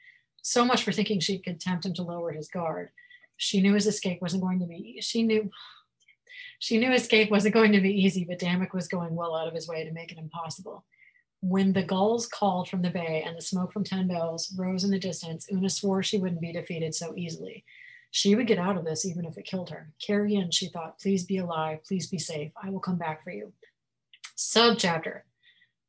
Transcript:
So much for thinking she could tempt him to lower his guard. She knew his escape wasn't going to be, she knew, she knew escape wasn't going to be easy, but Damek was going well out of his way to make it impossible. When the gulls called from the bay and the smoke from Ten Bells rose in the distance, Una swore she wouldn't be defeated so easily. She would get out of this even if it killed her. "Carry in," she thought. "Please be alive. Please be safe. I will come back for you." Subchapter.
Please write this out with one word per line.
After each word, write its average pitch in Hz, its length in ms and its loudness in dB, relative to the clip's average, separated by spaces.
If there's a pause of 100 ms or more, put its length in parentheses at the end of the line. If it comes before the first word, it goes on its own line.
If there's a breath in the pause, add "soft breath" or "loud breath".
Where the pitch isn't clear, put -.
(440 soft breath)
So 240 200 4
much 247 200 4
for 202 80 -2
thinking 196 280 0
she 190 200 -2
could 180 200 -8
tempt 185 260 -2
him 185 100 -4
to 185 80 -6
lower 170 280 -6
his 151 160 -8
guard. 175 440 -6 (460 loud breath)
She - 220 2
knew 202 140 6
his 208 140 4
escape 190 340 -2
wasn't 185 220 -2
going 185 160 2
to 175 80 -2
be, 220 340 -12
she 226 220 0
knew, 214 260 2 (1080 loud breath)
she - 180 0
knew 254 160 4
escape 214 380 4
wasn't 208 240 4
going 214 180 8
to 196 80 8
be 190 100 4
easy, 190 320 4
but 180 160 -6
Damek 180 320 0
was 180 160 -4
going 170 280 -4
well 170 200 -2
out 160 120 -2
of 165 80 -6
his 160 120 -8
way 160 160 -6
to 160 80 -10
make 165 200 -10
it 160 80 -16
impossible. 160 680 -12 (560 soft breath)
When 190 320 4
the 185 100 2
gulls 208 440 2
called 180 420 0
from 180 140 -2
the 180 80 0
bay 160 340 -2
and 165 100 -8
the 170 60 -10
smoke 180 320 -2
from 202 100 -2
Ten 185 240 -2
Bells 165 480 -2
rose 185 300 -2
in 196 60 2
the 196 80 2
distance, 165 520 -8
Una 190 180 0
swore 190 340 0
she 214 160 0
wouldn't 175 200 -2
be 170 140 -6
defeated 165 420 -4
so 165 220 -6
easily. 165 480 -10 (500 loud breath)
She 202 200 6
would 240 100 2
get 208 140 4
out 185 180 0
of 165 80 -4
this 156 200 -2
even 175 200 -4
if - 140 -12
it - 60 -16
killed 180 260 -6
her. 156 280 -14
"Carry 208 360 0
in," 180 160 0
she - 160 0
thought. 160 320 -10
"Please 196 260 2
be 190 120 -2
alive. 156 460 -2
Please 180 220 -4
be 180 140 -6
safe. 156 360 -6
I 196 140 -10
will 190 100 -4
come 180 200 -2
back 156 240 -6
for 180 80 -14
you." 208 220 -12 (840)
Subchapter. 202 840 2 (640 soft breath)